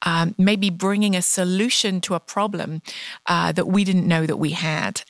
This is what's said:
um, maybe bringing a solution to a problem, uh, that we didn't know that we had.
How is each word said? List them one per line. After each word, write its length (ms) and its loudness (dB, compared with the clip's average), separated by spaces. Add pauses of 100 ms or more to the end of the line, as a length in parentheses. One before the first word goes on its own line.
um, 320 0
maybe 320 4
bringing 440 0
a 60 0
solution 800 0
to 140 -4
a 60 -2
problem, 600 -4 (460)
uh, 260 2
that 160 -2
we 160 4
didn't 240 2
know 160 2
that 140 -2
we 140 0
had. 580 -4